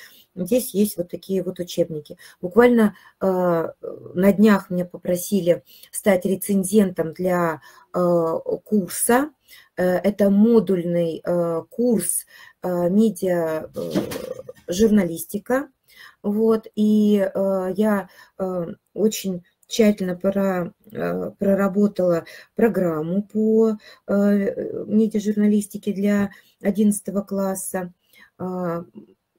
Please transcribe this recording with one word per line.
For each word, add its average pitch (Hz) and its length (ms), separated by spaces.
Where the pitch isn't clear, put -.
Здесь 202 380
есть 208 240
вот 175 120
такие 185 340
вот 185 160
учебники. 170 580
Буквально, 226 540
э, 180 460
на 196 200
днях 202 360
меня 180 160
попросили 175 760
стать 190 340
рецензентом 190 880
для, 175 480
э, 175 460
курса. 233 680
Э, 180 220
это 202 320
модульный, 175 960
э, 170 440
курс, 233 560
э, 175 260
медиа, 175 840
э, 170 160
журналистика. 202 1000
Вот, 220 520
и, 214 420
э, 190 420
я, 202 320
э, 185 280
очень 190 500
тщательно 208 480
пора-, 196 580
э, 175 460
проработала 196 880
программу 180 680
по, 220 540
э, 202 800
медиажурналистике 208 1080
для 202 380
одиннадцатого 202 600
класса. 190 720
А, 180 440